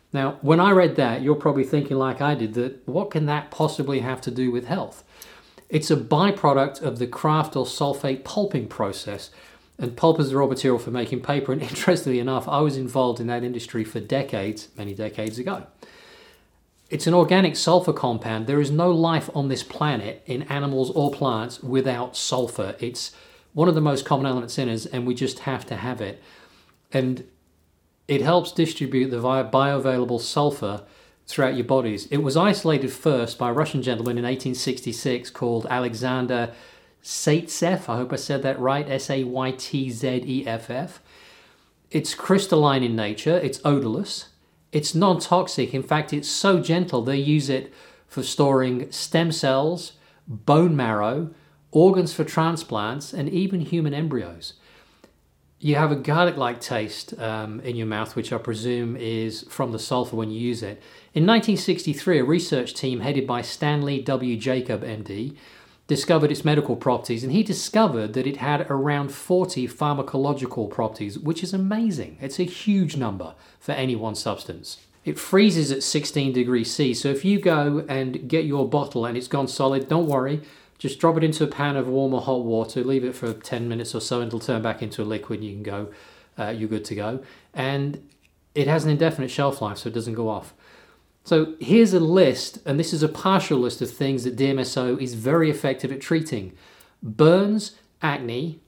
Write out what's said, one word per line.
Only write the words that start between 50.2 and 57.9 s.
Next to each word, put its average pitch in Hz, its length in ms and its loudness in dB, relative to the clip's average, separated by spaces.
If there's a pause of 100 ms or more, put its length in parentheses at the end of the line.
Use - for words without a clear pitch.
bone 156 480 4
marrow, 120 540 0 (420)
organs 175 420 6
for 160 100 -2
transplants, 147 920 -2
and 143 160 -4
even 185 320 0
human 151 320 0
embryos. 120 600 -6 (1080)
You 147 160 2
have 147 160 4
a 147 40 2
garlic-like 143 640 0
taste, 113 580 -6
um, 110 440 -6
in 120 160 -6
your 113 100 -4
mouth, 107 300 -4